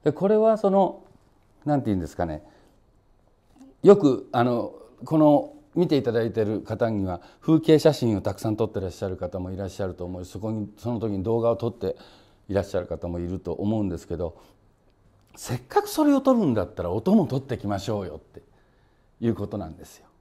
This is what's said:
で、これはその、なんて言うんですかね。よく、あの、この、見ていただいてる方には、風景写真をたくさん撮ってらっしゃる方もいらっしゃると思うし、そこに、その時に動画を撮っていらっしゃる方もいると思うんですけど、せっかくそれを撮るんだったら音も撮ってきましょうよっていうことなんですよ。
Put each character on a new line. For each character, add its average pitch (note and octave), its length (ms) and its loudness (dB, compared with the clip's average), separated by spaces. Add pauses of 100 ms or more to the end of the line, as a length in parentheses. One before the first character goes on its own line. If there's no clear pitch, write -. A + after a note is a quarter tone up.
で、 D3+ 80 2
こ F3+ 160 -2
れ G#3+ 80 4
は A3 220 4
そ G3+ 120 2
の、 G3 300 2 (640)
な D3 140 2
ん - 20 0
て A2+ 60 -6
言 G#2+ 80 2
う - 20 0
ん F2+ 40 0
で D#2+ 60 -4
す - 100 -14
か F2+ 100 -2
ね。 D#2 180 -10 (1400)
よ G3 140 10
く、 C#3 360 2
あ A#2+ 120 2
の、 A#2+ 300 -2 (300)
こ D#3 140 0
の、 D3 360 4 (200)
見 E3+ 140 2
て D3+ 80 2
い C3 60 2
た A#2 100 -2
だ A2+ 100 0
い A#2 100 -2
て A2 120 0
る G#2 160 -2
方 A2+ 300 -4
に G#2 160 -2
は、 F2+ 140 -6 (200)
風 D#3+ 200 2
景 D#3 180 4
写 D3+ 160 6
真 A2+ 220 0
を F#2+ 40 -2
た G2 140 -4
く - 60 -16
さ A2+ 100 -2
ん G#2+ 60 -2
撮 A2+ 100 0
っ - 40 -6
て G2+ 100 -6
ら F#2+ 80 -6
っ - 20 -8
し - 120 -10
ゃ G2+ 60 -4
る F#2 80 -6
方 F#2 220 -8
も F#2 120 -8
い F#2 60 -10
ら G2 100 -8
っ - 40 -8
し - 120 -14
ゃ F#2+ 40 -4
る F2+ 80 -8
と F2 100 -12
思 F2+ 160 -10
う F#2 40 -12
し、 F2+ 60 -18
そ - 80 -14
こ A2 140 -6
に、 G#2 240 -6
そ A#2+ 160 -6
の A2+ 80 -6
時 A2 120 -4
に F#2+ 120 -4
動 A2+ 160 0
画 A#2 100 2
を B2+ 60 0
撮 A#2 140 -4
っ - 20 -14
て - 240 -6 (520)
い F#2+ 60 -6
ら G2 60 2
っ F#2 40 -2
し - 100 -14
ゃ F#2 60 0
る - 60 -8
方 E2+ 220 -8
も E2+ 100 -6
い F2 80 -6
る F2 140 -6
と F2 120 -8
思 G#2+ 280 -2
う - 20 -2
ん G2 60 -2
で E2+ 80 -6
す - 100 -12
け E2+ 120 -8
ど、 E2 180 -8 (1000)
せ - 180 -8
っ B2 80 -8
か - 200 -2
く G#4 60 -10
そ D#4 160 0
れ D4 80 6
を C#4 80 4
撮 C4+ 140 4
る A3+ 100 2
ん C#3 80 2
だ G#2 120 0
っ - 20 -8
た - 160 -10
ら E2+ 80 -2
音 A2 240 0
も F#3+ 120 6
撮 C3 120 -4
っ - 20 -4
て A#2+ 160 -8
き G2 100 -8
ま G2+ 120 -2
し - 100 -8
ょ G#2 140 -2
う F2+ 40 -8
よ D2+ 100 -12
っ - 40 -16
て - 220 -20 (800)
い A#2 80 0
う A2 60 0
こ G2 120 -8
と G#2+ 100 -10
な F#2 100 -8
ん D#2+ 100 -16
で - 100 -20
す - 100 -20
よ。 - 100 -20 (140)